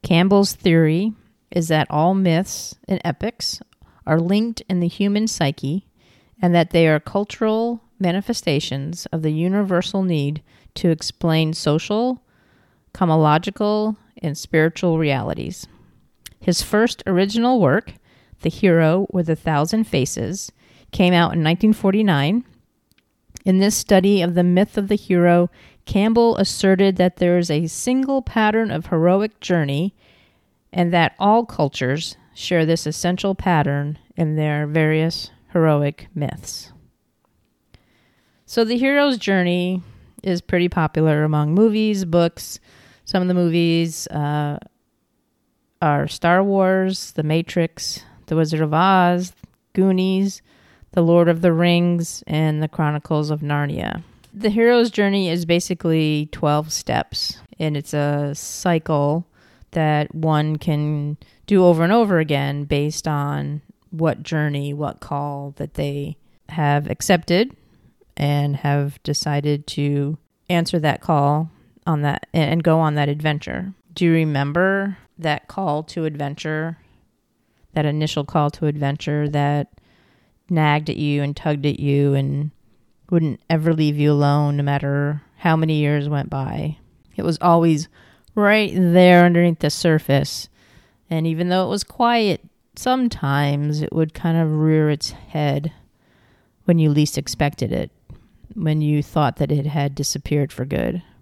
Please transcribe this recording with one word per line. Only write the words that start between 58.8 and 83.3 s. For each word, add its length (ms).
that 420
one 420
can 600
do 180
over 180
and 100
over 260
again 460
based 440
on 540
what 320
journey, 520
what 260
call 560
that 180
they 440
have 400
accepted 640
and 400
have 460
decided 680
to 500
answer 280
that 220
call 500
on 160
that, 320
and 280
go 180
on 140
that 160
adventure. 640
Do 120
you 60
remember 840
that 300
call 360
to 220
adventure, 720
that 140
initial 380
call 260
to 160
adventure 640
that 380
nagged 420
at 60
you 260
and 140
tugged 300
at 140
you 340
and 360
wouldn't 380